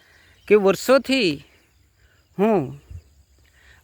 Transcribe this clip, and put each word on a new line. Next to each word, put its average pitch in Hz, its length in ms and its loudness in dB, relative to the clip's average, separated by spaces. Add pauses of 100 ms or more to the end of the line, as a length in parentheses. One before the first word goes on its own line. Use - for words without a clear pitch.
(480)
કે 196 80 4
વર્ષોથી 226 760 0 (1080)
હું 214 180 0 (1300)